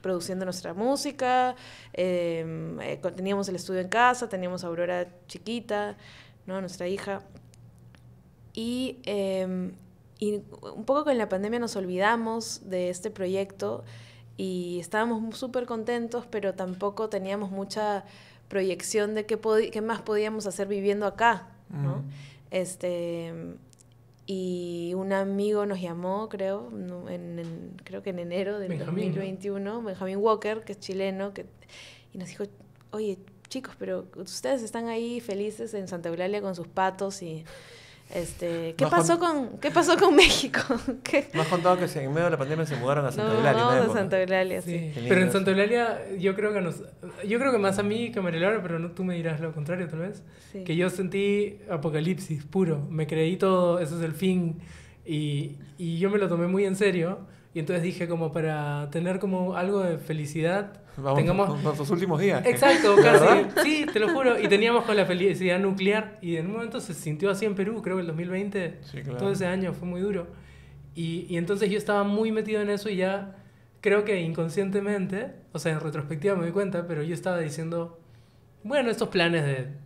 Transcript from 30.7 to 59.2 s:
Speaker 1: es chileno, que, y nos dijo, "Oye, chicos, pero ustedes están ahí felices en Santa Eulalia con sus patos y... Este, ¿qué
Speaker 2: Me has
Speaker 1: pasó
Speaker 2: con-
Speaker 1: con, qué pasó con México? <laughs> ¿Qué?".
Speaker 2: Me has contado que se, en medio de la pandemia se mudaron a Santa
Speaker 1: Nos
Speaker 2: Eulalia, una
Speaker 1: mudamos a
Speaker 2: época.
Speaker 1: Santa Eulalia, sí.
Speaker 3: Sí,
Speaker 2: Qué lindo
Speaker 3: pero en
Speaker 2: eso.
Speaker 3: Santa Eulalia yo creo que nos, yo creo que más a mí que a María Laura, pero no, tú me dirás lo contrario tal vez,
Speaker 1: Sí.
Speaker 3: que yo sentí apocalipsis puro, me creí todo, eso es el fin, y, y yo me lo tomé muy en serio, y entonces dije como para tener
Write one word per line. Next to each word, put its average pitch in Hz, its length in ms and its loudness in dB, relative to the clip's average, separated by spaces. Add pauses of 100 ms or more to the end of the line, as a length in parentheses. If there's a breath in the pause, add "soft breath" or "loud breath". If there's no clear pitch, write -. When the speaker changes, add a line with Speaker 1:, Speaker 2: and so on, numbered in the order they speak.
Speaker 1:
es 196 80 -12
chileno, 190 540 -4
que, 196 120 -12 (640 loud breath)
y 196 60 -12
nos 180 100 -10
dijo, - 160 -8 (460)
"Oye, 214 280 -4 (300)
chicos, 262 300 -10
pero 185 280 -6 (100)
ustedes 247 460 -4
están 233 260 -6
ahí 233 320 -4
felices 214 540 -6
en 190 140 -6
Santa 170 200 -6
Eulalia 185 340 -2
con 190 120 -4
sus 170 140 -8
patos 190 540 -2
y... 160 220 -10 (720 loud breath)
Este, 165 600 -4
¿qué - 80 4
Speaker 2:
Me - 60 4
has 339 60 4
Speaker 1:
pasó 339 240 6
Speaker 2:
con- 311 300 2
Speaker 1:
con, - 100 -12
qué 285 100 0
pasó 330 260 6
con 359 200 8
México? - 440 6 (220)
<laughs> - 220 -4
¿Qué?". 277 280 2
Speaker 2:
Me 156 100 2
has 156 60 2
contado 180 300 4
que 175 80 2
se, 151 160 -4
en 135 100 -4
medio 165 120 2
de 170 80 4
la 151 60 0
pandemia 151 280 0
se 147 100 -4
mudaron 139 300 2
a 123 60 0
Santa - 160 0
Speaker 1:
Nos 220 100 2
Speaker 2:
Eulalia, - 240 6
una - 40 4
Speaker 1:
mudamos 247 160 6
a - 40 6
Speaker 2:
época. - 140 2
Speaker 1:
Santa 190 200 2
Eulalia, 185 420 2
sí. 175 80 -6
Speaker 3:
Sí, 170 80 -2
Speaker 2:
Qué 151 220 -6
lindo 120 80 -4
Speaker 3:
pero 185 140 6
en 180 60 6
Speaker 2:
eso. 196 100 2
Speaker 3:
Santa 190 140 2
Eulalia 208 640 2
yo 190 160 2
creo 214 180 0
que 202 80 0
nos, 165 220 -4 (440)
yo 220 120 2
creo 269 140 4
que 226 60 4
más 196 200 2
a 208 60 0
mí 226 260 0
que 233 80 -6
a 190 40 -2
María 165 180 0
Laura, 208 220 2
pero 170 180 -2
no, 175 120 -4
tú 185 120 -4
me 180 100 -2
dirás 165 260 -2
lo 160 120 -4
contrario 160 360 -4
tal 160 120 -6
vez, 196 220 -8 (280 loud breath)
Speaker 1:
Sí. 190 140 -12
Speaker 3:
que 160 100 -2
yo 180 160 4
sentí 196 720 0 (100)
apocalipsis 156 720 -2
puro, 160 460 0
me 156 160 -2
creí 160 300 2
todo, 180 420 4
eso 165 180 -2
es 165 80 -2
el 160 100 -2
fin, 180 440 0 (480 loud breath)
y, 151 520 -2 (200)
y 165 220 -4
yo 196 100 4
me 208 80 2
lo 196 100 4
tomé 175 200 2
muy 196 160 4
en 190 100 2
serio, 190 460 2 (340 loud breath)
y 170 60 -2
entonces 165 240 0
dije 175 240 -2
como 165 240 -2
para 147 580 -2
tener 180 300 0